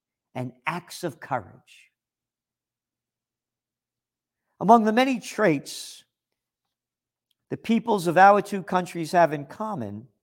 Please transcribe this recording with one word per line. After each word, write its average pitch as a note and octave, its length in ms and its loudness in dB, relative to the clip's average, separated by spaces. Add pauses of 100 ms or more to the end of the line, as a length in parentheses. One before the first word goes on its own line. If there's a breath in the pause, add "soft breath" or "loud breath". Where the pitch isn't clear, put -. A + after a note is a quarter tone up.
(340)
and B2+ 180 -8 (140)
acts - 380 -10
of E3 160 -8
courage. - 720 -12 (2750)
Among A3 240 6
the G#3+ 80 2
many B3+ 280 2
traits - 840 -4 (1500)
the C#3+ 80 -8
peoples A3 500 -2
of E3 100 0
our G3 240 8
two G3 220 -8
countries E3+ 480 -6
have E3 220 4
in D3 120 -10
common, A#2+ 640 -10 (160)